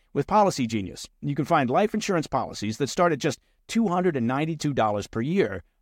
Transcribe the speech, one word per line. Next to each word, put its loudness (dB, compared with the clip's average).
With 0
Policy 2
Genius, -6
you -4
can 0
find 2
life 2
insurance -2
policies -4
that -2
start 2
at -2
just -2
two 0
hundred 2
and 0
ninety-two -2
dollars 0
per -6
year 0